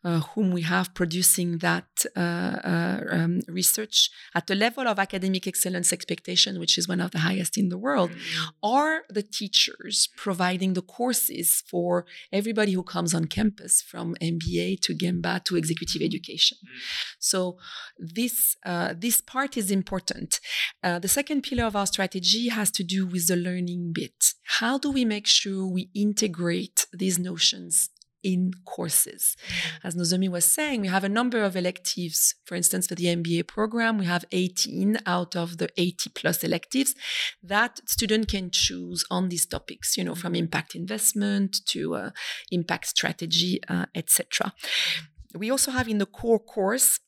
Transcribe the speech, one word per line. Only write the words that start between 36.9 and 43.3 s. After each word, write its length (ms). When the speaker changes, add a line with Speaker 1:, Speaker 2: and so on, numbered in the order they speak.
Speaker 1:
that 420
student 420
can 220
choose 640
on 180
these 160
topics, 500
you 80
know, 120
from 180
impact 400
investment 920
to, 260
uh, 160
impact 380
strategy, 800